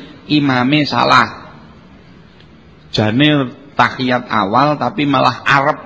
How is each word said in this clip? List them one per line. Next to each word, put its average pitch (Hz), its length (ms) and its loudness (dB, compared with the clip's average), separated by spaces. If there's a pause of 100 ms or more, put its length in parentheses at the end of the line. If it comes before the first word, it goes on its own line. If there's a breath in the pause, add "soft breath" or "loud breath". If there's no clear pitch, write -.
(320 loud breath)
imame 139 560 0
salah. 123 680 0 (1400)
Jane 127 640 0 (240)
tahiyat 123 560 -2
awal 123 480 0
tapi 123 240 -4
malah 131 400 0
arep 139 420 0